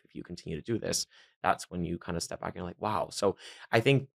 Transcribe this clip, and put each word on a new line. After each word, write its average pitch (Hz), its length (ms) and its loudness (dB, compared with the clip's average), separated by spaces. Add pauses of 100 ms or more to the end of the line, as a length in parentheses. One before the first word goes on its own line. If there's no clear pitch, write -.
if - 100 -20
you - 80 -10
continue 85 340 -8
to 73 60 -8
do 117 160 -2
this," - 280 -2 (360)
that's - 280 2
when 87 140 -2
you 87 140 -2
kinda 85 220 -4
step - 200 -8
back 92 100 -6
and 90 60 -10
you're 90 80 -6
like, 90 160 -10
"Wow." 101 300 0
So 95 260 2 (360)
I 117 80 6
think, 139 380 6